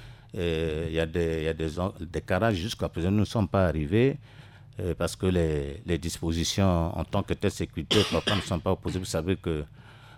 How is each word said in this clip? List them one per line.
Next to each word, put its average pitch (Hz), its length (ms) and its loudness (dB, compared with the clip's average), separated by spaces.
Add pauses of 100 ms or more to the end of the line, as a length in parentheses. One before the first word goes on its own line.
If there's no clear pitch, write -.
(380)
Euh, 82 500 0
il 80 60 -4
y 80 60 2
a 82 60 2
des, 82 340 0
il 78 40 -2
y 80 40 0
a 80 60 0
des 80 260 -4
en-, 95 200 0
des 82 260 -6
garages 98 320 2
jusqu'à 82 320 -4
présent 87 220 0
ne 104 140 4
sont 104 220 0
pas 98 200 4
arrivés, 87 500 2 (600)
euh, 92 160 -2
parce 87 200 -2
que - 120 -4
les, 78 580 0
les 87 120 0
dispositions 85 1000 2
en 82 60 -2
tant 98 200 -2
que - 100 -4
telle 98 180 0
sécurité 85 500 0 (100)
parfois 87 240 0
ne 92 60 0
sont 87 180 -2
pas 95 160 0
posées. 90 240 -4
Vous 92 60 -6
savez 85 300 0
que, 78 280 -4 (540)